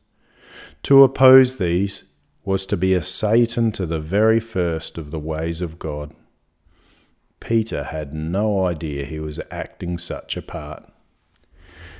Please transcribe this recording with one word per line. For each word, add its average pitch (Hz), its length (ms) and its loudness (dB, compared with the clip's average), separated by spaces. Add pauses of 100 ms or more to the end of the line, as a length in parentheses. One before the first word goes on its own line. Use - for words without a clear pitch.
(840)
To 139 200 8
oppose 131 540 6
these 92 480 -2 (400)
was 98 220 -2
to 101 100 -2
be 92 160 2
a 90 100 2
Satan 113 720 2
to 92 120 -4
the 80 140 -2
very 107 400 2
first 87 580 -4
of 73 140 -8
the 80 80 -6
ways 80 420 -4
of 82 180 -6
God. 73 340 -8 (1300)
Peter 107 420 -2
had 76 300 -8
no 95 520 -2
idea 76 400 -4
he 76 140 -8
was 78 220 -8 (100)
acting 85 460 -6
such - 400 -8
a 85 40 -6
part. 76 440 -12 (1160)